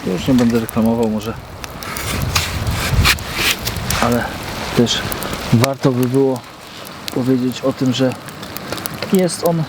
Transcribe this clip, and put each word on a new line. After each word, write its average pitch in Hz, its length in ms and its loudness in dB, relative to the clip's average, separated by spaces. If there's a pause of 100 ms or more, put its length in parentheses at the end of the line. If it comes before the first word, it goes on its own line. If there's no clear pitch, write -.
już 180 220 -2
nie 135 60 6
będę 120 260 6
reklamował 113 500 2
może, 107 240 -4 (2750)
ale 117 220 2 (520)
też - 260 4 (500)
warto 131 400 4
by 123 160 2
było 131 320 4 (760)
powiedzieć 127 460 2
o 131 120 0
tym, 127 200 2
że 127 220 2 (960)
jest 185 320 2
on 170 240 2